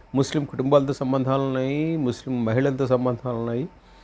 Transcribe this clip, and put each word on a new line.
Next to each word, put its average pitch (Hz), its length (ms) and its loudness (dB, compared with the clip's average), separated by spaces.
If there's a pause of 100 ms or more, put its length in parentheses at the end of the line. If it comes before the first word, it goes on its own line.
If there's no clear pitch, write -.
(160)
ముస్లిం 143 300 2
కుటుంబాలతో 139 480 2
సంబంధాలు 131 480 0
ఉన్నాయి, 139 560 -2
ముస్లిం 123 480 -2
మహిళలతో 131 420 2
సంబంధాలు 123 500 0
ఉన్నాయి. 117 320 -4 (340)